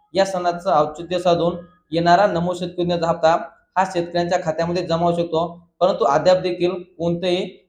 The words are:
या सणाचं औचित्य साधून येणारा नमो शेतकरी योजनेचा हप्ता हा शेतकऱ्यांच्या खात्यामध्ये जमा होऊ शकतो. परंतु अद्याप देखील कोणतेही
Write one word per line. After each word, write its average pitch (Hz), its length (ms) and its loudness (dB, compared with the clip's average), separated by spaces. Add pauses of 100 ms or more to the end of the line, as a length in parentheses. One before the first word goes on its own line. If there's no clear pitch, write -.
(120)
या 185 120 2
सणाचं 175 480 -2
औचित्य 156 460 0
साधून 170 380 0 (340)
येणारा 175 360 4
नमो 175 280 0
शेतकरी 175 280 -6
योजनेचा 170 240 -2
हप्ता 165 300 2 (400)
हा 190 80 2
शेतकऱ्यांच्या 175 600 -2
खात्यामध्ये 165 420 -2
जमा 165 180 0
होऊ 170 120 2
शकतो. 170 520 -4 (120)
परंतु 196 240 2
अद्याप 170 320 4
देखील 180 340 -2
कोणतेही 175 760 -4 (240)